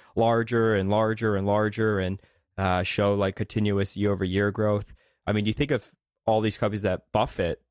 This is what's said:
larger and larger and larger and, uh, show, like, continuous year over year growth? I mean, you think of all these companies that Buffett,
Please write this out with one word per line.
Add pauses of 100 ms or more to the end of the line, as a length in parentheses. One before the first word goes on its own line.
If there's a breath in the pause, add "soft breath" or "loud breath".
(140 loud breath)
larger
and
larger
and
larger
and, (380 soft breath)
uh,
show,
like,
continuous
year
over
year
growth? (340)
I
mean,
you
think
of (380)
all
these
companies
that
Buffett,